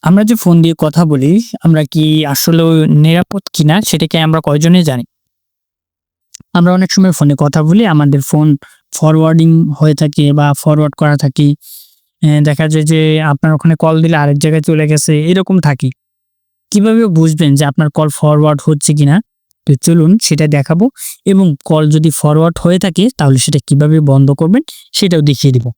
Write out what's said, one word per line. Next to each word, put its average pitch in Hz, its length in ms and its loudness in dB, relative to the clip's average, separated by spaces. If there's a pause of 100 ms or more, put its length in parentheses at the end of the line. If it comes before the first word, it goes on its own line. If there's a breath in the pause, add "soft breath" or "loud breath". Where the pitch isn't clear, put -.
(140)
আমরা 214 180 2
যে 240 120 0
ফোন 175 200 4
দিয়ে 165 120 0 (100)
কথা 160 260 0
বলি, 139 200 0 (340)
আমরা 156 160 2 (120)
কি 156 120 0 (280)
আসলেও 165 360 0 (360)
নিরাপদ 175 380 -2 (120)
কিনা 156 200 2 (140)
সেটাকে 165 280 -4 (100)
আমরা 160 200 -2
কয়জনে 160 420 2
জানি? 123 160 -6 (1500)
আমরা 175 200 2
অনেক 185 180 -2
সময় 185 220 2
ফোনে 143 260 2
কথা 147 240 -2
বলি, 196 160 2 (100)
আমাদের 143 360 2
ফোন 151 180 0 (500 loud breath)
ফরওয়ার্ডিং 160 520 2 (300)
হয়ে 156 220 2
থাকে 147 240 -2 (140)
বা 147 80 2 (140)
ফরওয়ার্ড 151 400 0
করা 147 220 0
থাকে। 143 240 0 (760 loud breath)
এ, 156 80 2 (180)
দেখা 151 260 -2
যায় 156 180 0
যে 160 80 2 (320)
আপনার 156 260 -2
ওখানে 160 260 0
কল 160 200 2
দিলে 165 200 0
আরেক 143 200 0
জায়গায় 156 260 0
চলে 156 220 0
গেছে, 151 220 0 (160)
এরকম 185 260 0 (120)
থাকে। 135 220 -4 (800)
কিভাবে 220 320 0 (140)
বুঝবেন 160 420 0
যে 156 120 0
আপনার 151 160 -2 (100)
কল 156 120 -2 (100)
ফরওয়ার্ড 151 480 0
হচ্ছে 156 320 -2
কিনা? 147 160 2 (520)
তো - 40 2 (140)
চলুন 165 260 2 (160)
সেটা 156 180 -2 (100)
দেখাবো, 160 300 0 (460 loud breath)
এবং 190 140 2 (240)
কল 156 140 0 (120)
যদি 156 140 2 (100)
ফরওয়ার্ড 156 440 0
হয়ে 175 220 0
থাকে 175 180 -2 (160)
তাহলে 135 260 2
সেটা 151 220 -2
কিভাবে 151 300 2 (140)
বন্ধ 135 160 4 (120)
করবেন 196 240 0 (340 loud breath)
সেটাও 180 320 0
দেখিয়ে 139 260 0
দিব। 120 100 -2 (120)